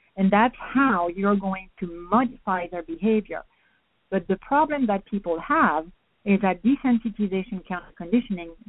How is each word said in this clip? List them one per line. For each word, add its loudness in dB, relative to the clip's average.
And 4
that's 4
how 2
you're 2
going -4
to -10
modify 0
their -8
behavior. -2
But -2
the 0
problem 0
that 0
people -4
have 2
is 2
that 0
desensitization -2
counter -10
conditioning -4